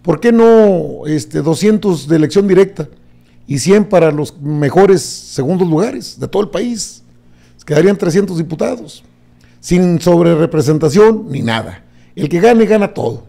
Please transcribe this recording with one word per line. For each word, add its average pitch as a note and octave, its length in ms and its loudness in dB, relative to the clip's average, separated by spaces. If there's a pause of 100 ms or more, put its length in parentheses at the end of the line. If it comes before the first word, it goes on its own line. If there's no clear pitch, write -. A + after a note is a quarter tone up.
¿Por - 180 -2
qué A#3 120 2
no, G#3+ 720 4
este, D3+ 360 -4
doscientos E3 680 0
de E3 80 0
elección E3 320 0
directa F#3+ 400 0 (580)
y C#3+ 140 -6
cien F#3+ 240 2
para F3 280 2
los D3 280 -6
mejores D3+ 640 2
segundos E3+ 680 -4
lugares F#3+ 500 -4
de - 120 -10
todo F#3+ 120 -4
el G#3 80 -6
país? A3+ 540 -10 (640)
Quedarían E3+ 320 2
trescientos F#3 400 -2
diputados, A3+ 680 -8 (560)
sin F3 400 0
sobrerrepresentación E3 1300 2
ni A#2 120 -8
nada. A2 420 -6 (320)
El - 140 -6
que E3+ 100 -2
gane, A3+ 260 4
gana G3+ 280 0
todo. A#2 360 -8